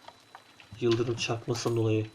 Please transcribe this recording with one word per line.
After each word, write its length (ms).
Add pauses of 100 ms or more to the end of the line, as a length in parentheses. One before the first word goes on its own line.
(800)
yıldırım 360
çarpmasından 640
dolayı 380